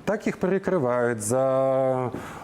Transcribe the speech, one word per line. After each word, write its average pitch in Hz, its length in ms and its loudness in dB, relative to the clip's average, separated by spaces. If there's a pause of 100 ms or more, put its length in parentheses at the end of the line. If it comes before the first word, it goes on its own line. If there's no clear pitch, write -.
Так 220 220 -2
їх 214 100 -2
перекривають, 127 840 0
за 131 920 2 (340)